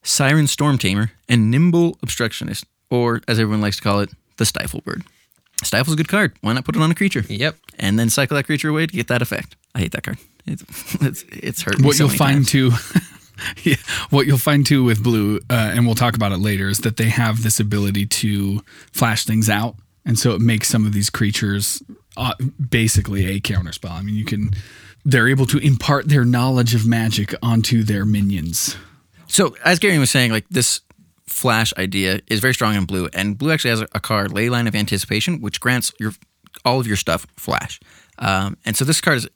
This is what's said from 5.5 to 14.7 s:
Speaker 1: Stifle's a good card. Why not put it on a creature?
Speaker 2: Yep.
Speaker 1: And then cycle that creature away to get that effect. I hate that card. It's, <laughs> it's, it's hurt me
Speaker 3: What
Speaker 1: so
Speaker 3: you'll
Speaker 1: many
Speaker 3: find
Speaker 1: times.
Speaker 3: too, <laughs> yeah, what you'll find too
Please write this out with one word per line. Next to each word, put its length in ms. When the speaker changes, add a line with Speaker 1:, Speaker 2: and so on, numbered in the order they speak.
Speaker 1:
Stifle's 320
a 20
good 100
card. 340
Why 120
not 100
put 120
it 80
on 80
a 40
creature? 320
Speaker 2:
Yep. 280
Speaker 1:
And 180
then 140
cycle 260
that 80
creature 240
away 160
to 80
get 140
that 160
effect. 320
I 60
hate 140
that 100
card. 160
It's, 180
<laughs> 80
it's, 300
it's 320
hurt 160
me 80
Speaker 3:
What 80
Speaker 1:
so 80
Speaker 3:
you'll 60
Speaker 1:
many 100
Speaker 3:
find 160
Speaker 1:
times. 40
Speaker 3:
too, 200
<laughs> 0
yeah, 120
what 160
you'll 100
find 280
too 180